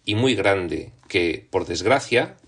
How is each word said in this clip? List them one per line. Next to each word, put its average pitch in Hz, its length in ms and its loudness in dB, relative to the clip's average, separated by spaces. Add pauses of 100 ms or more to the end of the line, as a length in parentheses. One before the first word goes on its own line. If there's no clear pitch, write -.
y 104 120 -2
muy 123 200 2
grande 92 560 0 (160)
que, 87 440 -2
por 90 140 0
desgracia, 117 720 0 (120)